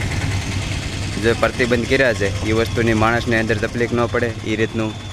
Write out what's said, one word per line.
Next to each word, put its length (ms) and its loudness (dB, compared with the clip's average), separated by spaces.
જે 100 4
પ્રતિબંધ 560 2
કર્યા 260 4
છે 320 -2
એ 60 0
વસ્તુની 420 2
માણસને 460 2
અંદર 180 0
તકલીફ 340 -2
ન 140 2
પડે 200 0
એ 300 -4
રીતનું 360 -2